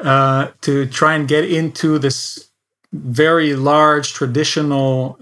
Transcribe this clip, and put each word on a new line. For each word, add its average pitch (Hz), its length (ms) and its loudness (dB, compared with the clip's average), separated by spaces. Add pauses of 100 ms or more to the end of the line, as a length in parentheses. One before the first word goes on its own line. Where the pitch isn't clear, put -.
uh, 135 460 2 (140)
to 139 260 0
try 156 260 0
and 151 140 -2
get 151 180 2
into 160 540 -2
this - 500 -6 (420)
very 147 640 0
large, 147 580 2
traditional, 135 1080 -2